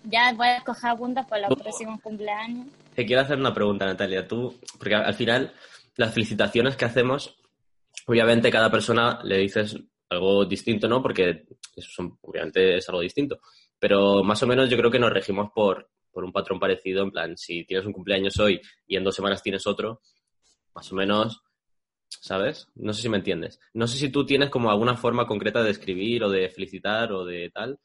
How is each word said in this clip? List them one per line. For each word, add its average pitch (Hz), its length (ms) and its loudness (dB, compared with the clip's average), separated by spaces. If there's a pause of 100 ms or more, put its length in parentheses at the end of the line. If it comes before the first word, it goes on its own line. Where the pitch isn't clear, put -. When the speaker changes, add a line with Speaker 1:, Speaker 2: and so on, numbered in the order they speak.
Speaker 1:
Ya 233 300 2
puedes 247 300 2
coger 240 260 -4
apuntes 247 360 -4
para 208 220 -4
los 254 100 2
Speaker 2:
Oh. - 40 -18
Speaker 1:
próximos 220 380 -10
cumpleaños. 220 680 -8 (280)
Speaker 2:
Te 123 100 -2
quiero 123 180 2
hacer 139 160 -2
una 131 140 0
pregunta, 101 320 0
Natalia. 92 420 -2
Tú, 120 320 -6 (200)
porque 104 160 -2
al, 107 100 2
al 104 100 0
final, 123 380 0 (440)
las 113 180 0
felicitaciones 113 640 2
que 123 100 0
hacemos, 127 520 0 (680)
obviamente 117 440 6
cada 110 200 4
persona 117 520 2
le 98 160 0
dices 104 380 0 (320)
algo 98 380 4
distinto, 104 420 -2
¿no? 127 140 2
Porque 92 440 0 (300)
eso 90 140 -18
son, 87 320 -10
obviamente 87 560 2
es 92 100 -6
algo 90 140 -2
distinto. - 380 -4 (380)
Pero 101 460 4
más 107 180 2
o 127 40 2
menos 123 240 4
yo 123 80 4
creo 117 120 4
que 123 80 2
nos 113 140 4
regimos 98 420 -2
por, 101 360 0 (200)
por 92 140 -8
un 92 80 -10
patrón 95 260 -2
parecido, 95 460 0
en 95 80 -4
plan, 82 240 -6
si 85 280 -10
tienes 95 220 -4
un 101 60 -6
cumpleaños 95 480 -2
hoy 101 200 2 (260)
y 95 100 -2
en 92 80 -2
dos 95 100 0
semanas 98 280 -2
tienes 98 240 -4
otro, 104 340 -6 (720)
más - 160 -18
o 95 60 -10
menos, 104 460 0 (680)
¿sabes? 101 680 -6
No 107 180 -8
sé 104 100 -8
si 120 60 -4
me 107 100 0
entiendes. 87 420 -6 (140)
No 113 120 -2
sé 123 120 -4
si 143 100 -2
tú 143 180 0
tienes 139 240 2
como 117 200 0
alguna 117 260 2
forma 120 300 0
concreta 107 360 -2
de 107 80 2
escribir 101 540 -4
o 101 60 2
de 92 180 0
felicitar 104 640 -6
o 92 120 -6
de 87 260 -10
tal, 120 340 -10